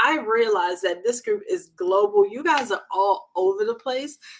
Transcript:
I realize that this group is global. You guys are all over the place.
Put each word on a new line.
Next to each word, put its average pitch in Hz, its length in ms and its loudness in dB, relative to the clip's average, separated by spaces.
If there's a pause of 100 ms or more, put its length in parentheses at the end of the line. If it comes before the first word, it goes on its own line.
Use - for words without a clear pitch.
I 294 160 2
realize 214 640 0
that 180 220 -4
this 240 160 -2
group 208 280 -4
is 180 280 -4
global. 202 500 4
You 233 180 -8
guys 277 280 0
are 190 100 -4 (100)
all 190 440 0
over 190 300 0
the 226 100 -2
place. 262 420 -6 (220)